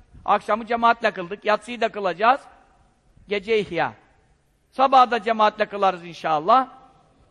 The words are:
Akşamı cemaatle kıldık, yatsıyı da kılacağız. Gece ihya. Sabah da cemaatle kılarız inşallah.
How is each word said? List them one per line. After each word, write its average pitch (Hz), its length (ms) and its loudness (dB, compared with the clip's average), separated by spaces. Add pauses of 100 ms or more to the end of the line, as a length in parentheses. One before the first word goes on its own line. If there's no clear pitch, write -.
(260)
Akşamı 214 400 -2
cemaatle 233 460 0
kıldık, 185 340 -12
yatsıyı 214 360 -2
da 226 80 -2
kılacağız. 202 520 0 (840)
Gece 208 320 -2
ihya. 160 340 -4 (760)
Sabah 262 400 4
da 233 120 -4
cemaatle 214 420 0
kılarız 190 400 -2
inşallah. 175 640 0 (600)